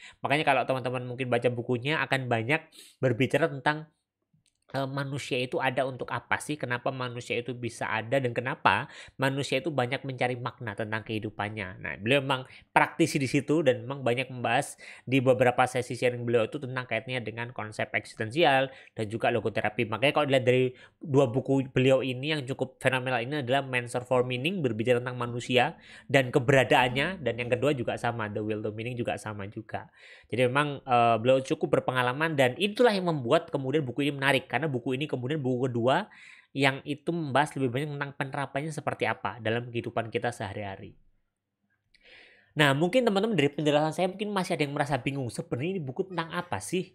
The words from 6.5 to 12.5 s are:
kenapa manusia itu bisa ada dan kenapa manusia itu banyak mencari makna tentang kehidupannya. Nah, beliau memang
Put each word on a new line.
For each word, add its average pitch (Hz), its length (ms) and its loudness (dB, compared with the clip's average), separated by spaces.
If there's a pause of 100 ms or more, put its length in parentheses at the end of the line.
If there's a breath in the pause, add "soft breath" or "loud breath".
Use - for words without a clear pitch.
kenapa 127 400 -4
manusia 120 400 -6
itu 123 240 -4
bisa 120 320 -6
ada 113 320 0
dan 123 80 -2
kenapa 120 560 0 (320 loud breath)
manusia 135 400 0
itu 131 80 -4
banyak 135 400 -2
mencari 127 320 -2
makna 120 400 -8
tentang 110 240 -4
kehidupannya. 107 800 -6
Nah, 71 160 -8
beliau 120 240 2
memang 131 240 -2 (240 loud breath)